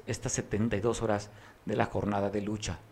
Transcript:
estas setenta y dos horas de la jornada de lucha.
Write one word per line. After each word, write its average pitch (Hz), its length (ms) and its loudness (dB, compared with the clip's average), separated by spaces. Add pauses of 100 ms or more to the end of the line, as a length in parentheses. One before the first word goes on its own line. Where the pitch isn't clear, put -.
estas - 260 -4
setenta 110 440 0
y 98 40 2
dos 113 220 2
horas 104 280 2 (340)
de 110 120 -2
la 110 100 4
jornada 101 440 0
de 104 120 0
lucha. 104 360 -4 (140)